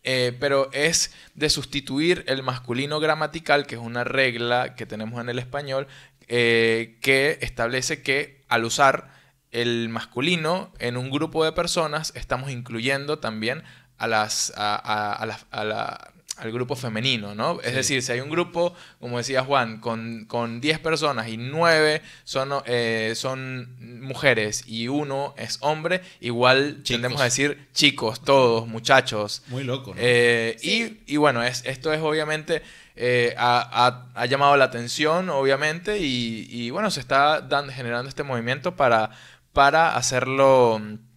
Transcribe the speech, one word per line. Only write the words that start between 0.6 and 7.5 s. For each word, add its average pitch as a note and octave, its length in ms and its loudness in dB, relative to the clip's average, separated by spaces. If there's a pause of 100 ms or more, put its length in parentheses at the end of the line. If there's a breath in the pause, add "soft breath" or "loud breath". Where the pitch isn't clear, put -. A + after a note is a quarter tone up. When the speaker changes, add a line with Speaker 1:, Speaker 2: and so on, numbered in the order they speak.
Speaker 1:
es D3 400 0 (220 loud breath)
de D3 160 0
sustituir C#3+ 760 -2
el C3+ 160 -2
masculino C3 560 -4
gramatical, D3+ 680 0
que C3+ 100 -10
es A#2 40 -12
una A#2+ 220 -6
regla B2 720 0
que A#2+ 100 -10
tenemos A2 360 -10
en A#2+ 80 -8
el B2 100 -4
español, C3+ 480 -6 (400 loud breath)
eh, A#2 760 2
que C3+ 400 4
establece B2+ 600 -4